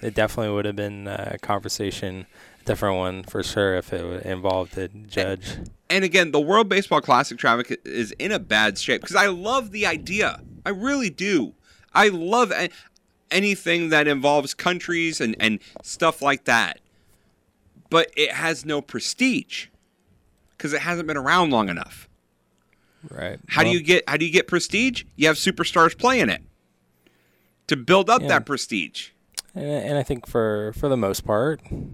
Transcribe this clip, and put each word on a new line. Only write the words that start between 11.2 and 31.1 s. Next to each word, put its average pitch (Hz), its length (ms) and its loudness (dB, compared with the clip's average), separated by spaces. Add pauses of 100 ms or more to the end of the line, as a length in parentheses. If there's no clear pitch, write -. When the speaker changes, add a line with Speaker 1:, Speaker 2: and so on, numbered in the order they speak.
Speaker 2:
I 208 180 6
love 190 420 2
a-, 170 180 -2 (640)
anything 170 580 0
that 151 180 4
involves 143 460 2
countries 165 640 -2
and, 113 200 -2
and 110 180 2 (240)
stuff - 400 0
like 139 240 0
that. 110 360 0 (1080)
But 165 260 4
it 143 180 2
has 156 300 -4
no 147 160 -2
prestige - 880 -2 (920)
'cause 147 160 -6
it 147 80 -2
hasn't 170 260 -2
been 156 100 -4
around 156 340 2
long 110 180 2
enough. - 400 -10 (1040)
Speaker 1:
Right. 85 260 -10 (100)
Speaker 2:
How - 140 2
do 170 60 4
Speaker 1:
Well 175 100 2
Speaker 2:
you 165 60 -4
get, 175 260 2
how 147 80 0
do 156 80 -2
you 165 60 -4
get 175 160 2
prestige? 220 560 0 (120)
You 147 120 4
have 156 80 4
superstars 165 600 2
playing 233 340 2
it - 120 -2 (1300)
to 151 100 0
build 165 320 4
up 240 140 4
Speaker 1:
Yeah. 143 60 0
Speaker 2:
that 147 180 2
prestige. 117 640 -6 (440)
Speaker 1:
And, - 120 -8
and 143 340 -4
I 131 40 0
think 127 220 -8
for, 107 500 -2
for 147 140 -4
the 135 80 0
most 98 280 -2